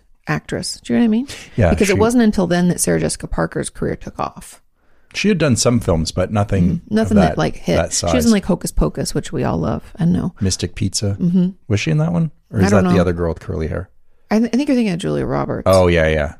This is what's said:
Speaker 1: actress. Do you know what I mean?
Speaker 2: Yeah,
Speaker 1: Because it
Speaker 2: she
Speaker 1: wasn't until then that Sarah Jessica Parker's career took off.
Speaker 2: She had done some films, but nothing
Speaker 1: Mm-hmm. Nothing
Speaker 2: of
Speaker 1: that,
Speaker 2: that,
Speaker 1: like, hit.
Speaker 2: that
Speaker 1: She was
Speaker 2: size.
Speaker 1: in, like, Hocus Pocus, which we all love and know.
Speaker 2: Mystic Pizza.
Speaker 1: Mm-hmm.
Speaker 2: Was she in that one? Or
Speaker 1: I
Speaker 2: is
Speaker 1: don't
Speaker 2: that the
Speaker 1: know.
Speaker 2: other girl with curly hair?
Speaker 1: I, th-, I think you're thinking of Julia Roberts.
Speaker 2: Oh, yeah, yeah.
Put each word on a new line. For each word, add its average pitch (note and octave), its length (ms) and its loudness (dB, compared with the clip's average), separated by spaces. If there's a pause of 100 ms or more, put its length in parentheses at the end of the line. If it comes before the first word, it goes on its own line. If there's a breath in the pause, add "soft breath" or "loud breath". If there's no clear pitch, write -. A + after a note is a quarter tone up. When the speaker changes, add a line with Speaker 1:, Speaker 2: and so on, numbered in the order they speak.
(280)
Speaker 1:
actress. - 560 -6
Do A#3+ 80 -6
you A#3 60 2
know A#3+ 60 4
what - 20 4
I - 20 2
mean? A#3 200 0 (280 loud breath)
Speaker 2:
Yeah, F2+ 140 4
Speaker 1:
Because G3 180 2
it G3 60 2
Speaker 2:
she G3 40 2
Speaker 1:
wasn't A#3+ 260 4
until G#3+ 220 2
then F3 220 2
that - 120 0
Sarah E3 200 0
Jessica D#3+ 260 -4
Parker's E3 440 -4
career - 260 -6
took - 240 -12
off. - 420 -10 (520)
Speaker 2:
She - 160 -2
had F#3+ 80 2
done D3 180 2
some A#2+ 240 2
films, D#2+ 320 0
but - 180 -2
nothing G2+ 340 2 (160)
Speaker 1:
Mm-hmm. - 140 -6
Nothing G#3+ 220 2
Speaker 2:
of G3 60 6
Speaker 1:
that, D#3+ 80 4
Speaker 2:
that, - 80 -4
Speaker 1:
like, D#3 180 -2
hit. - 200 -2
Speaker 2:
that - 180 -2
Speaker 1:
She - 100 -4
was F2 80 0
Speaker 2:
size. A#3 140 2
Speaker 1:
in, A3+ 60 4
like, G3 120 0
Hocus - 260 -2
Pocus, - 440 -2
which - 180 -6
we B2+ 120 -4
all C3 120 -2
love - 420 -4
and E3+ 140 2
know. F#3 300 -2
Speaker 2:
Mystic F#2 320 -2
Pizza. G2+ 440 -2
Speaker 1:
Mm-hmm. F3+ 300 2 (180)
Speaker 2:
Was G2+ 140 0
she E3 100 -2
in D#3 60 2
that D#3+ 160 0
one? E3 180 0 (200)
Or G#2+ 100 -2
Speaker 1:
I F#2+ 40 4
Speaker 2:
is G2 60 4
Speaker 1:
don't G2 140 4
Speaker 2:
that F2+ 60 2
the - 60 4
Speaker 1:
know. F2+ 40 4
Speaker 2:
other F2 140 2
girl E2+ 160 -2
with D#2+ 100 -6
curly D#2+ 280 -6
hair? E2+ 200 -8 (420)
Speaker 1:
I, G#3 80 2
th-, A#3 140 0
I A#3 40 2
think D4 120 0
you're C4+ 80 2
thinking A3 180 0
of - 60 -4
Julia D3 260 -4
Roberts. C#3 400 -4
Speaker 2:
Oh, F#2 220 6
yeah, E2 200 4
yeah. D#2 320 0